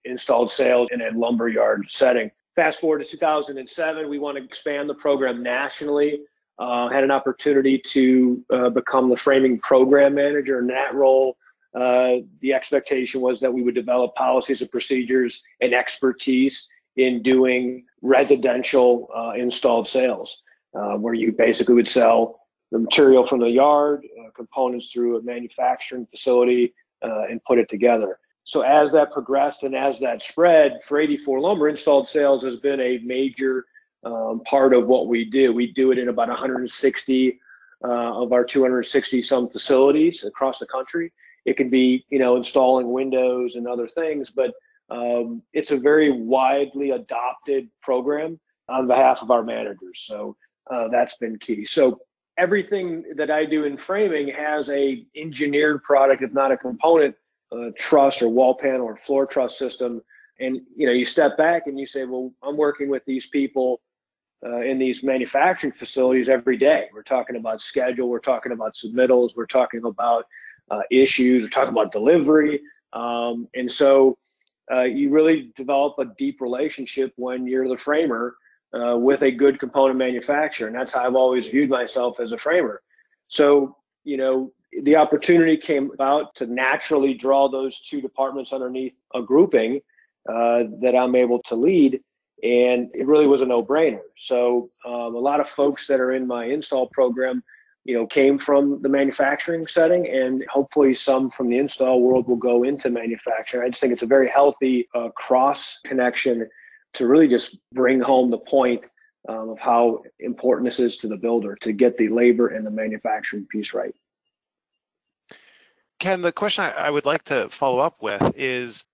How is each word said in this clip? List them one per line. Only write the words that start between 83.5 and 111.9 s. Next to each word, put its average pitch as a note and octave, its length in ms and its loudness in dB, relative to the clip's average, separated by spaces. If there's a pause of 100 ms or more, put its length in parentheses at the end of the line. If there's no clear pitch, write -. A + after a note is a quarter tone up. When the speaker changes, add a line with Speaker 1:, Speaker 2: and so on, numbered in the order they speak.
Speaker 1:
you C#3+ 140 -6
know, C3 340 -2 (300)
the D3 140 4
opportunity D#3+ 600 4
came C#3 380 -2
about C#3+ 400 -2
to B2 140 -10
naturally C3+ 680 0
draw C3+ 340 2
those C3+ 340 -6
two C#3+ 200 -10
departments C3+ 500 -6
underneath C3 440 -8 (180)
a B2+ 80 -4
grouping, C3 600 2 (460)
uh, A#2 360 0 (180)
that B2 140 2
I'm B2+ 180 2
able B2 300 2
to A#2 120 -8
lead. C3+ 460 2 (400)
And B2 540 2
it C3 100 -4
really D3+ 220 6
was C3+ 160 4
a - 20 0
no-brainer. B2 560 0 (160)
So, B2 540 -2 (120)
um, A#2+ 300 -10
a A#2+ 60 -8
lot C#3+ 200 -2
of C#3+ 80 -2
folks C#3+ 380 -2
that C3+ 140 0
are B2+ 120 -2
in C3 140 -4
my A#2+ 200 -6
install C3 420 -4
program, B2+ 560 -2 (420)
you B2 100 -4
know, A2 120 -2
came C#3 320 4
from C#3+ 420 0
the C#3 80 -2
manufacturing C#3 800 -2
setting, F3 400 2
and C3 420 -2
hopefully C3+ 460 2
some C3 340 0
from B2 200 -4
the B2 100 0
install C3 420 0
world B2+ 260 4
will B2 80 2
go A#2+ 280 2
into C#3 260 -2
manufacturing. A#2 760 -6
I B2+ 60 -2
just A#2+ 100 -10
think B2 140 0
it's A#2+ 80 -6
a A#2+ 60 -4
very C3 200 4
healthy, C3 680 2
uh, A#2 140 -4
cross - 760 -2
connection B2 640 -2 (440)
to B2 140 -2
really D3+ 200 6
just - 320 0 (140)
bring B2+ 280 2
home B2+ 300 2
the A2+ 80 -4
point, B2 500 0 (400)
um, A2 200 -10
of A2 100 -14
how A#2 420 2 (180)
important B2 460 -2
this A#2+ 140 -4
is A#2+ 180 0
to A2+ 100 -10
the G#2+ 100 -8
builder G#2+ 400 -4
to A2+ 140 -6
get A#2+ 240 2